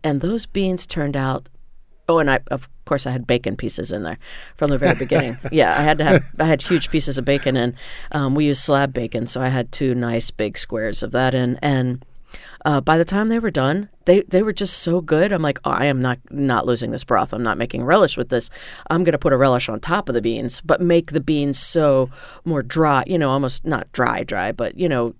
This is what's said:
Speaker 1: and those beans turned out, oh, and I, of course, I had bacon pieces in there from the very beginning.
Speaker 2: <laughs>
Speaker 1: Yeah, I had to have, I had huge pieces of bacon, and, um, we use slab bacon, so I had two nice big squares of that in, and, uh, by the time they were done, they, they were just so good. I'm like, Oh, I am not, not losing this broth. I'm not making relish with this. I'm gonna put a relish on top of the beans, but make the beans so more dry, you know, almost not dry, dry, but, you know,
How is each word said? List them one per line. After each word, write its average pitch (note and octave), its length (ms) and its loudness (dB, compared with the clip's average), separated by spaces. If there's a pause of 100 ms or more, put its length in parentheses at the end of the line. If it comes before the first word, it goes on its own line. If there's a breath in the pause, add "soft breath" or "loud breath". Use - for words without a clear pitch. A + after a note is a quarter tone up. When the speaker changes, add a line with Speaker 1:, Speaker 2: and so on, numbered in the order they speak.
Speaker 1:
and C#3+ 180 0
those G#3+ 240 -2
beans F#3+ 400 -2
turned C#3+ 300 -4
out, C3 340 -2 (600)
oh, E3 100 6
and D3 100 4
I, C3 100 4 (100)
of C3+ 180 -4 (180)
course, C#3 200 -2
I C3 60 -4
had B2+ 160 -4
bacon B2 280 0
pieces - 360 -6
in G#2 120 -4
there E2 140 -8 (400 loud breath)
from D3 120 2
the C#3 80 2
very E3 180 4
beginning. B2+ 480 0
Speaker 2:
<laughs> - 80 -6
Speaker 1:
Yeah, B2+ 260 4
I D3 40 2
had D#3 180 4
to D#3 40 2
have, C#3 200 6 (160)
I D#3 60 2
had D#3+ 160 2
huge - 280 0
pieces C#3+ 280 0
of B2+ 80 -2
bacon, C#3 300 2
and, B2 180 0 (380 loud breath)
um, C#3 240 0
we D3+ 120 2
use C#3+ 140 2
slab C#3 320 2
bacon, A#2 340 -4
so B2+ 140 -4
I B2+ 80 0
had B2+ 220 -2
two C3 240 0
nice A#2 360 -2
big G#2+ 260 -4
squares A2 460 -4
of A2 80 -6
that B2+ 220 2
in, B2+ 280 0
and, C3 420 0 (600 loud breath)
uh, C#3+ 160 2
by D#3 180 2
the E3+ 80 6
time G3+ 220 0
they A3+ 120 0
were A3+ 120 -2
done, D3+ 380 0 (160)
they, F#3 160 6
they F#3 220 2
were G#3+ 100 -2
just G3+ 260 -2
so E3+ 220 0
good. D#3+ 320 2
I'm E3+ 80 0
like, D3 240 0
Oh, - 60 0
I A2 140 0
am C#3 140 2
not, B2+ 200 0 (100)
not C3+ 360 0
losing A#2+ 260 0
this B2+ 120 -6
broth. - 300 0
I'm A#2 100 -2
not A2+ 140 0
making B2 260 -4
relish E3 340 4
with B2 120 -4
this. A#2+ 200 -2 (400 loud breath)
I'm E3 140 2
gonna D#3+ 140 2
put C#3+ 160 0
a C3 40 4
relish B2+ 300 2
on A2 140 -4
top F#3+ 260 -2
of B2 80 0
the A#2 60 0
beans, A2+ 400 -2
but - 180 2
make E3+ 320 2
the D3 80 0
beans C#3+ 400 -2
so C3+ 500 2 (360 loud breath)
more D#3 180 -2
dry, C#3+ 420 2
you F3+ 120 0
know, D3 140 2
almost C3+ 340 -2
not D3 260 -4
dry, A#2+ 320 0
dry, G2+ 300 -4
but, - 240 -6
you F3+ 100 0
know, A#2+ 320 0